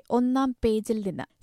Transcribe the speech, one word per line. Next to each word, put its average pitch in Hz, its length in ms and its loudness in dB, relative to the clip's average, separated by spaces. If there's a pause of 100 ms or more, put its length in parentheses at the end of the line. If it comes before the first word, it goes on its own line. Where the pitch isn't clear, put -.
ഒന്നാം 254 500 2
പേജിൽ 220 420 0
നിന്ന്. 196 240 -6 (180)